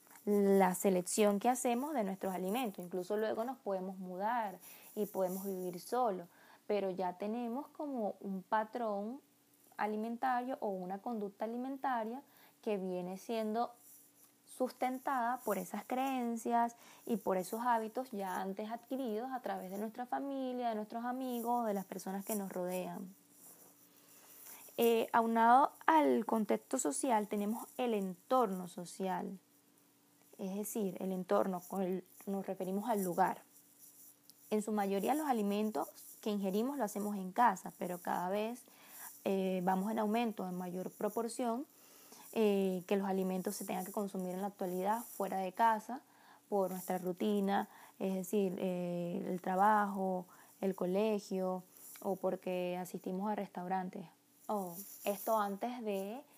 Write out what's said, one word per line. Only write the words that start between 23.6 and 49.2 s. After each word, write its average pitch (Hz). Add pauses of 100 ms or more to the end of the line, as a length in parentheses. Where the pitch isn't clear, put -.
Eh, 233
aunado 233 (160)
al 277
contexto 220
social 254
tenemos 214 (100)
el 247
entorno 190
social, 185 (1000)
es 190
decir, 202
el 190
entorno, 185
con 196
el, 185 (220)
nos 196
referimos 190
al 202
lugar. 180 (1080)
En 214
su 220
mayoría 202
los 302
alimentos 214 (320)
que 226
ingerimos 208
lo 247
hacemos 208
en 185
casa, 196
pero 180
cada 180
vez, 214 (640)
eh, 190
vamos 190
en 226
aumento 214
en 180
mayor 180
proporción, 233 (680)
eh, 196
que 208
los 196
alimentos 190
se -
tengan 185
que 196
consumir 196
en 185
la 202
actualidad 190 (140)
fuera 190
de 185
casa 226 (480)
por 190
nuestra 185
rutina, 202 (300)
es 190
decir, 190
eh, 180